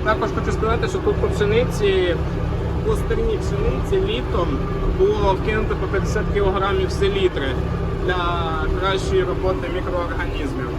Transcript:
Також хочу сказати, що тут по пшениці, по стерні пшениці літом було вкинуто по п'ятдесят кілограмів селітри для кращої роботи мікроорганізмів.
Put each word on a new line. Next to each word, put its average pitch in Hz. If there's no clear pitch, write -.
Також 214
хочу 214
сказати, 226
що 190
тут -
по -
пшениці, 202
по 440
стерні 453
пшениці 392
літом 214
було 196
вкинуто 214
по 233
п'ятдесят 185
кілограмів 190
селітри 190
для 175
кращої 190
роботи 175
мікроорганізмів. 170